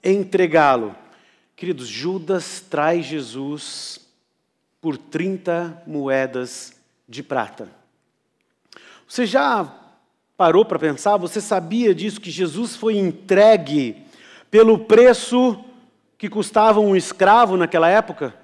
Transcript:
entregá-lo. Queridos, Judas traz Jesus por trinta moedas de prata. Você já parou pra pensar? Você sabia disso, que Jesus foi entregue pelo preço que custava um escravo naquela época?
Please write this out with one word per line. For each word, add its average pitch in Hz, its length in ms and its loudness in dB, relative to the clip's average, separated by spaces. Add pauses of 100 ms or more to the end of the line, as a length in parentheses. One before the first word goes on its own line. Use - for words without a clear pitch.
entregá-lo. 160 880 0 (600)
Queridos, 143 320 -10
Judas 170 720 -8 (100)
traz 156 340 -2
Jesus 139 920 -12 (840)
por 151 160 -6
trinta 170 920 -8
moedas 135 840 -6 (360)
de 113 120 -18
prata. 110 480 -8 (1400)
Você 247 180 -4
já 233 480 -2 (640)
parou 185 280 4
pra 190 140 -4
pensar? 160 380 -2
Você 180 240 -6
sabia 202 520 -2
disso, 208 280 -6
que 175 100 -16
Jesus 175 460 -6
foi 214 200 -4
entregue 175 1000 2 (560)
pelo 220 260 6
preço 240 840 4 (520)
que 208 120 -12
custava 214 500 2
um 208 160 2
escravo 190 640 4
naquela 165 320 0
época? 180 560 -2